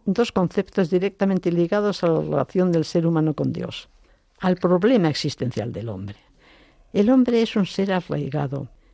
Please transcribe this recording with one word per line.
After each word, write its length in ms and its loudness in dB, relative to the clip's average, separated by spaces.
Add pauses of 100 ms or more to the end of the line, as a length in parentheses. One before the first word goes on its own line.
dos 260 0
conceptos 580 0
directamente 640 0
ligados 520 0
a 40 2
la 140 2
relación 500 0
del 140 2
ser 200 0
humano 280 2
con 180 -2
Dios, 380 -10 (500)
al 160 0
problema 540 2
existencial 640 -4
del 160 -8
hombre. 260 -10 (800)
El 160 2
hombre 320 4
es 140 0
un 100 2
ser 260 -2
arraigado, 760 -4 (240)